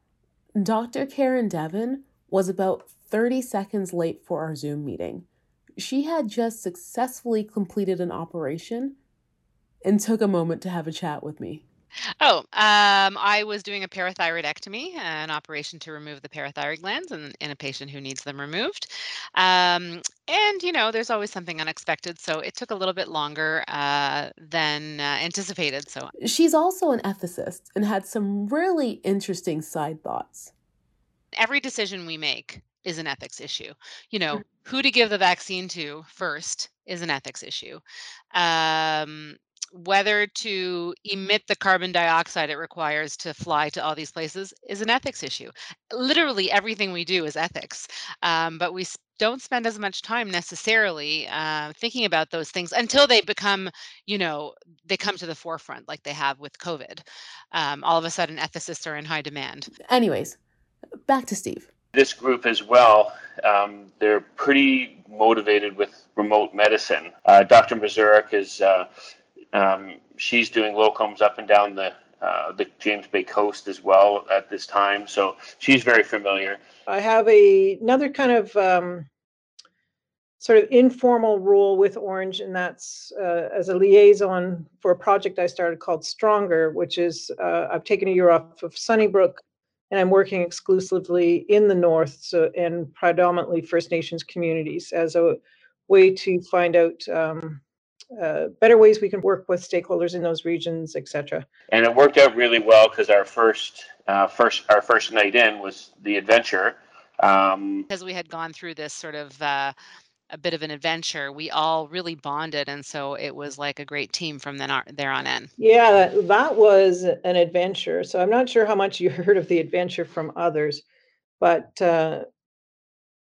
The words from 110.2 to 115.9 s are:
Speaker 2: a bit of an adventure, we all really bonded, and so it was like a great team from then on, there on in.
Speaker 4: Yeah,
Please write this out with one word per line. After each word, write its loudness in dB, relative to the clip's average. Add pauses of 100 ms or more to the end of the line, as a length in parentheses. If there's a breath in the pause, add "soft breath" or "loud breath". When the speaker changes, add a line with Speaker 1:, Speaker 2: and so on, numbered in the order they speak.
Speaker 2:
a -16
bit -6
of -8
an -8
adventure, -8
we -12
all -2
really -8
bonded, -8
and -12
so -8
it -8
was -14
like -8
a -14
great -10
team -8
from -12
then -6
on, -2 (100)
there -6
on -4
in. -6 (100)
Speaker 4:
Yeah, 8